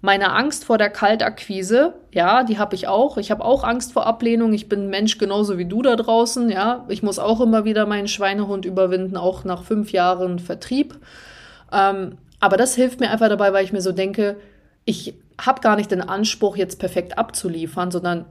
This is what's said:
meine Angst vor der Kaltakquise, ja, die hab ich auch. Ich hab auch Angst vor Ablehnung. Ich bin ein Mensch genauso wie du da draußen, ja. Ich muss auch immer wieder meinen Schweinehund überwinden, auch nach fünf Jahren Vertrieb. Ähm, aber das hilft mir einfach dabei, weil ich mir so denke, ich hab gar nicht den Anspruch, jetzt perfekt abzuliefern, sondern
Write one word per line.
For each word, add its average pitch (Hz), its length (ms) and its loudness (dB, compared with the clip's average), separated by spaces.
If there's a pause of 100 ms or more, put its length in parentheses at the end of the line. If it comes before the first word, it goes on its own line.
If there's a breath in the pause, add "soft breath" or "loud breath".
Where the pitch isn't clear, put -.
meine 196 320 2
Angst 277 320 -2
vor 226 140 2
der 208 120 2
Kaltakquise, 214 1040 0 (180)
ja, 202 320 4
die 220 120 0
hab 208 160 -2
ich 185 140 -6
auch. 226 320 2
Ich 214 140 -4
hab 214 80 -2
auch 269 240 2
Angst 240 280 -2
vor - 140 0
Ablehnung. 226 460 2
Ich 214 160 -2
bin 202 160 -2
ein 196 60 -4
Mensch 208 280 0
genauso 202 400 0
wie 180 60 -4
du 196 180 -2
da 254 140 4
draußen, 233 540 2
ja. 220 380 -2
Ich 214 140 -6
muss 202 160 -2
auch 220 220 0
immer 220 240 4
wieder 214 200 2
meinen 208 220 -2
Schweinehund 202 580 -2
überwinden, 185 520 0
auch 185 260 -2
nach 180 220 -6
fünf 208 260 -2
Jahren 180 480 0
Vertrieb. - 600 -4 (720 loud breath)
Ähm, 196 460 0 (200)
aber 196 180 4
das 254 200 2
hilft 247 240 0
mir 233 100 0
einfach 220 180 4
dabei, 202 240 4
weil 196 120 4
ich 190 80 -6
mir 202 80 -2
so 185 100 -2
denke, 196 460 -2 (480 loud breath)
ich - 300 -4 (300)
hab 262 180 2
gar 214 140 4
nicht 208 160 -2
den 180 80 -2
Anspruch, 196 560 -2
jetzt 185 240 -4
perfekt 180 360 -4
abzuliefern, 180 760 -6
sondern 175 380 -4